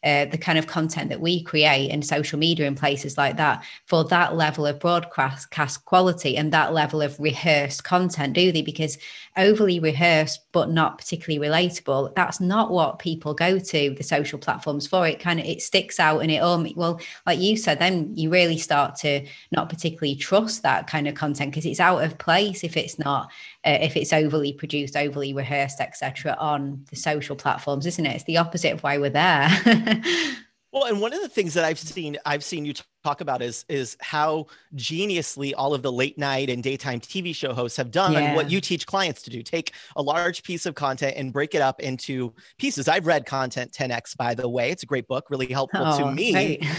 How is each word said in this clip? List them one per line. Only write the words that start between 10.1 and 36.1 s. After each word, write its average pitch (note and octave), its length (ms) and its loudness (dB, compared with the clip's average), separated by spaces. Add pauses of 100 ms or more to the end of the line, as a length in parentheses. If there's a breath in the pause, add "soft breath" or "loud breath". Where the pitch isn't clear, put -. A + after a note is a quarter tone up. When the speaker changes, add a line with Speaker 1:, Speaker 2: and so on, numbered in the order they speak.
Speaker 1:
but D#3 180 2
not D#3+ 280 2
particularly D#3+ 420 -4 (100)
relatable, D#3 680 0
that's F3+ 260 0
not G3 300 2
what E3+ 280 2
people D#3+ 340 -4
go F3 240 2
to D3 380 0
the C#3 80 -10
social D3 340 0
platforms C#3+ 480 -4
for. F3+ 220 2
It D#3 120 -2
kind E3+ 200 0
of, D3+ 60 -6
it D#3+ 160 -6
sticks - 380 0
out D#3 200 6
and D#3 120 2
it, D#3 60 4
um, E3+ 380 4
well, E3+ 240 0 (260 loud breath)
like E3+ 140 2
you G3+ 180 4
said, D#3+ 220 0
then F3 360 2
you D#3 140 0
really E3+ 280 4
start C#3+ 400 2
to C#3+ 280 0 (260 loud breath)
not - 180 0
particularly D#3+ 460 -4
trust G#3 480 0
that A#2+ 240 2
kind D3 200 -2
of D3 80 -4
content C#3+ 380 -4
'cause D3+ 120 -4
it's - 140 -4
out F3 240 4
of D#3+ 140 -4
place F#3+ 460 0
if E3 140 -6
it's - 220 -6
not, C#3+ 320 -2 (340 loud breath)
uh, D3 160 4
if D#3 140 0
it's D#3 180 0
overly D3+ 400 2
produced, C#3+ 440 -6
overly C#3+ 360 -4
rehearsed, C#3 460 -2
et - 160 -4
cetera, C3+ 440 -4
on C#3 500 -4
the - 80 -16
social D3 380 -4
platforms, C#3+ 500 -2
isn't E3+ 200 -2
it? C3 100 -2
It's - 100 -8
the E3 120 0
opposite E3 360 2
of D#3 100 -8
why C#3+ 140 2
we're C#3+ 120 0
there. D3+ 400 6 (160)
<laughs> A3+ 380 4 (680 loud breath)
Speaker 2:
Well, C4+ 140 0
and A3 140 -2
one A3+ 140 -2
of F4+ 80 -4
the E4+ 80 -6
things F3 240 -2
that E3+ 100 2
I've D#3+ 140 0
seen, D#3 480 -8
I've D3 180 -2
seen D#3 220 -6
you D3 80 -6 (300)
talk D3 180 -2
about C3 220 -4
is, A#2+ 260 -8
is C3+ 300 -4
how D#3 480 -2 (260 soft breath)
geniusly D3+ 800 -4
all C#3 220 0
of B2+ 80 -4
the C3+ 80 -2
late B2+ 260 -8